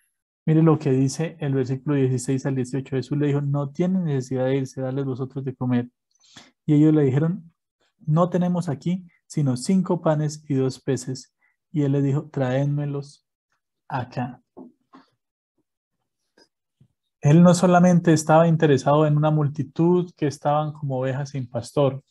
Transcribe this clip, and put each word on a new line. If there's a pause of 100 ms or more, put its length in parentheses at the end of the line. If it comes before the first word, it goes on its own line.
(460)
Mire
lo
que
dice
el
versículo
dieciséis
al
dieciocho.
Jesús
le
dijo,
"No
tienen
necesidad
de
irse,
dadles
vosotros
de
comer". (760)
Y
ellos
le
dijeron, (520)
"No
tenemos
aquí (180)
sino
cinco
panes
y
dos
peces". (400)
Y
él
le
dijo,
"Traédmelos (640)
acá". (2750)
Él
no
solamente
estaba
interesado
en
una
multitud
que
estaban
como
ovejas
sin
pastor,